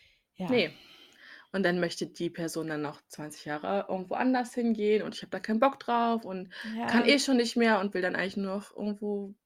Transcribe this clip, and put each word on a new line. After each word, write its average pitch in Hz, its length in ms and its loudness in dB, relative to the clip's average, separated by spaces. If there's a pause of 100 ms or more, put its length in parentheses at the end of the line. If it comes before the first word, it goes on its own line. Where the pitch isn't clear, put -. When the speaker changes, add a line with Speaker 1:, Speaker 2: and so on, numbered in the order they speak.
(360)
Speaker 1:
ja. 185 140 -4
Speaker 2:
Ne. 196 220 4 (800)
Und 190 120 -2
dann 175 160 4
möchte 170 280 -2
die 170 220 -4
Person 160 380 -6
dann 151 140 -4
noch 147 260 -8
zwanzig 151 380 -14
Jahre 185 420 -2
irgendwo 185 260 -4
anders 247 400 0
hingehen 214 480 2
und 156 140 -6
ich - 60 -12
habe - 80 -14
da 185 100 -6
keinen 220 200 0
Bock 269 200 2
drauf 233 440 0
und 190 260 -8 (360)
kann 233 180 4
Speaker 1:
Ja. - 20 4
Speaker 2:
eh 277 140 8
schon 269 180 4
nicht 233 180 0
mehr 226 240 4
und 202 140 -2
will 180 80 0
dann 180 140 0
eigentlich 190 220 -2
nur 196 180 -2
noch - 200 -10
irgendwo 202 580 -6 (100)